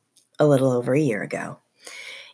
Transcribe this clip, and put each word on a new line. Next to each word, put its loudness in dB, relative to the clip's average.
a 4
little 4
over 0
a 2
year 0
ago. -8